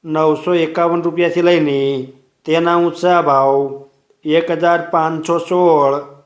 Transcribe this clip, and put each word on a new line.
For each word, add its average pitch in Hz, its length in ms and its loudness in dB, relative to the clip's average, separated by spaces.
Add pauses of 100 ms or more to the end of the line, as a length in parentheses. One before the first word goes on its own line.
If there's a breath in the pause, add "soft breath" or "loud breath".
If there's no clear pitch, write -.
નવસો 156 480 0 (120)
એકાવન 170 400 -2
રૂપિયાથી 170 440 0
લઈને 151 320 2 (680)
તેના 165 340 0
ઊંચા 170 480 2
ભાવ 135 280 2 (680)
એક 165 240 0 (140)
હજાર 170 180 2 (120)
પાંચસો 160 440 -2 (120)
સોળ 160 460 2 (320)